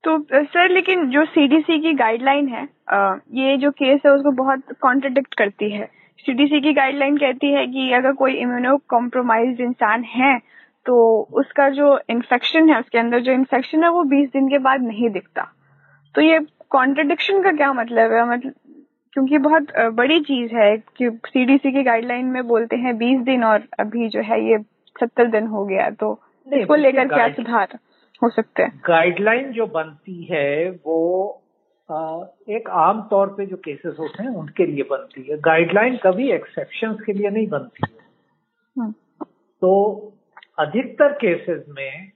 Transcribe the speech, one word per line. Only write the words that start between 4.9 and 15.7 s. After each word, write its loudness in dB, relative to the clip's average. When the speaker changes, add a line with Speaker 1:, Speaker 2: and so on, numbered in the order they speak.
Speaker 1:
करती -2
है। -8
सीडीसी 0
की 2
गाइडलाइन 0
कहती 0
है 0
कि -4
अगर 2
कोई 0
इम्यूनो 0
कॉम्प्रोमाइज्ड -2
इंसान 0
है -2
तो 4
उसका 2
जो 4
इन्फेक्शन 2
है, 4
उसके -4
अंदर 0
जो 0
इन्फेक्शन 0
है 4
वो 2
बीस 2
दिन 0
के 2
बाद 0
नहीं -2
दिखता। -8